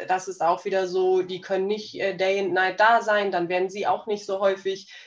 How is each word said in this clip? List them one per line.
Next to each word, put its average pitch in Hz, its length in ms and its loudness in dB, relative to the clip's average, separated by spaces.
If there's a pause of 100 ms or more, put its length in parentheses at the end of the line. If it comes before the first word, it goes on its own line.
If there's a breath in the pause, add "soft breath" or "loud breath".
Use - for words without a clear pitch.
das 185 220 -2
ist 180 140 -8
auch 175 220 2
wieder 190 220 0
so, 185 360 2
die 180 180 -8
können 190 260 -2
nicht, 214 340 -6
äh, 190 160 -2
day 190 240 2
and 190 120 -2
night 185 260 0
da 226 240 6
sein, 208 300 2
dann 170 160 0
werden 180 220 0
sie 202 160 -6
auch - 200 -2
nicht 208 200 -4
so 196 140 -4
häufig, 190 520 -2 (140 loud breath)